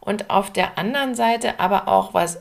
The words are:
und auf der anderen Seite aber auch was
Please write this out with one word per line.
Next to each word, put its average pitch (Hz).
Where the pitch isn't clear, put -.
und -
auf 196
der 185
anderen 262
Seite 233
aber 190
auch 185
was 170